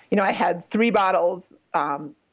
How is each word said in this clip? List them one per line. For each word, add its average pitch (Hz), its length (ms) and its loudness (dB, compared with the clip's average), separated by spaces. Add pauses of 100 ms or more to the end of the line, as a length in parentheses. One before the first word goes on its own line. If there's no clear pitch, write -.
(120)
you 202 60 0
know, 196 80 2
I 202 80 0
had 175 320 -2
three 226 260 0
bottles, 180 640 0 (180)
um, 147 400 -4 (180)